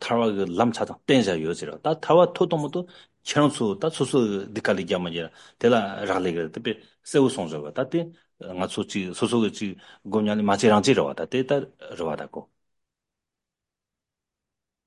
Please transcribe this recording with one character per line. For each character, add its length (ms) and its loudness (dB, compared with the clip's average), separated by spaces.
타 180 -2
와 80 2
그 180 0
람 160 2
차 120 -4
장 220 -12
댄 160 6
샤 160 0
요 160 -2
지 100 -10
라. 160 -12
다 200 -2
타 160 -4
와 180 8
토 80 0
도 160 0
모 100 -4
도, 200 -6
창 260 2
수, 300 0
다 80 -2
소 160 -2
소 480 0
니 80 -6
칼 160 2
리 160 -4
야 80 2
마 160 -4
지 80 -4
라. 80 -10
데 140 4
라 320 0
라 160 -2
리 160 -2
그, 160 -4
특 160 -10
히 80 -4
세 160 2
우 80 4
송 180 -6
저 140 -8
거. 80 -12
다 180 -4
때, 220 -2
어, 80 -14
nga 160 -4
tsu 160 -6
chi, 320 -6
소 160 -2
소 80 2
그 160 2
지, 240 -8
곰 160 0
냐 80 2
니 80 0
마 160 2
지 80 4
랑 160 8
지 80 4
러 160 4
왔 80 -6
다. 100 -6
때, 220 -2
다, 160 0
러 160 -4
왔 80 -6
다 80 -10
고. 240 -16